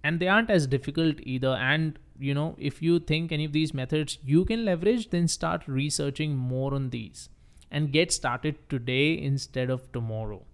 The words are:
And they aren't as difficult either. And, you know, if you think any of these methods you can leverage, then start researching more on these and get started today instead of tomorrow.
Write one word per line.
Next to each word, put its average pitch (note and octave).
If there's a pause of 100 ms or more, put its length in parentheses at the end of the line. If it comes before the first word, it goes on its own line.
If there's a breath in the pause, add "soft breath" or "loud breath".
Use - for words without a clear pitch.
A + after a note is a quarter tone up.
And D#3+
they F3+
aren't A3
as E3
difficult C#3+
either. B2+
And, D3 (220)
you C#3
know, D3+
if -
you E3+
think D#3+
any D3+
of D3
these D#3
methods D3
you D#3
can A3+
leverage, G#3
then E3+
start E3
researching C#3+
more C3
on C3+
these - (420 soft breath)
and D3
get E3
started C3 (120)
today C3+
instead C3
of C3
tomorrow. A2